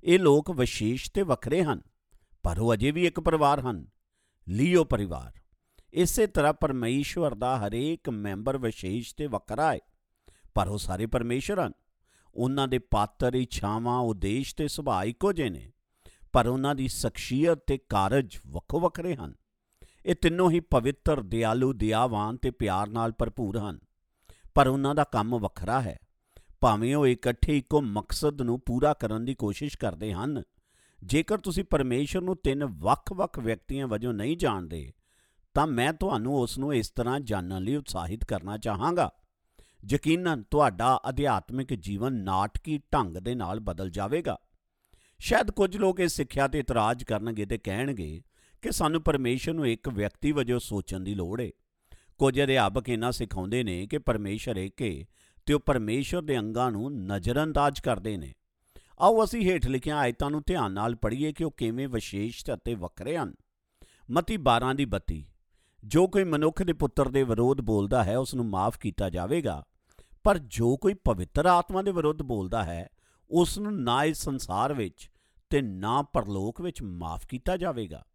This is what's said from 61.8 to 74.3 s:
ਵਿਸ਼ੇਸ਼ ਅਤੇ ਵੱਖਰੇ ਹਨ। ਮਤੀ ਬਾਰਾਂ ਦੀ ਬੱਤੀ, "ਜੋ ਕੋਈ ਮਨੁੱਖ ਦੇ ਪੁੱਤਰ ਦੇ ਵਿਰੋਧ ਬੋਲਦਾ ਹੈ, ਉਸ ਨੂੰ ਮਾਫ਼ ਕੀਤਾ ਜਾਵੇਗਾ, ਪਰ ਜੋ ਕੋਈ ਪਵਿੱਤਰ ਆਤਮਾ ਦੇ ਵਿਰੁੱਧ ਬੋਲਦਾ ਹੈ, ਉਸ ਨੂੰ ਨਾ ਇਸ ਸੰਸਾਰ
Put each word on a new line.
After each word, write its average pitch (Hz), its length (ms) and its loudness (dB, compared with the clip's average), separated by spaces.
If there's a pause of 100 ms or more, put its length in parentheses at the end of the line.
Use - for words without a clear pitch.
ਵਿਸ਼ੇਸ਼ 113 680 -6
ਅਤੇ 117 220 -6
ਵੱਖਰੇ 98 420 -8
ਹਨ। 123 160 -6 (800)
ਮਤੀ 175 260 0
ਬਾਰਾਂ 127 380 2
ਦੀ 139 100 0
ਬੱਤੀ, 90 420 -6 (560)
"ਜੋ 151 240 4
ਕੋਈ 190 160 2
ਮਨੁੱਖ 156 400 2
ਦੇ 175 100 0
ਪੁੱਤਰ 143 360 0
ਦੇ 135 140 4
ਵਿਰੋਧ 123 380 2
ਬੋਲਦਾ 107 420 2
ਹੈ, 101 140 0
ਉਸ 127 180 -4
ਨੂੰ 120 100 -2
ਮਾਫ਼ 101 340 0
ਕੀਤਾ 98 300 -4
ਜਾਵੇਗਾ, 90 540 -4 (600)
ਪਰ 202 140 6
ਜੋ 123 400 0
ਕੋਈ 185 160 2
ਪਵਿੱਤਰ 120 520 0
ਆਤਮਾ 180 360 4
ਦੇ 196 100 -2
ਵਿਰੁੱਧ 156 300 0
ਬੋਲਦਾ 110 420 -2
ਹੈ, 85 260 -8 (400)
ਉਸ 170 300 2
ਨੂੰ 208 240 -4
ਨਾ 120 200 2
ਇਸ 156 140 0
ਸੰਸਾਰ 131 560 -2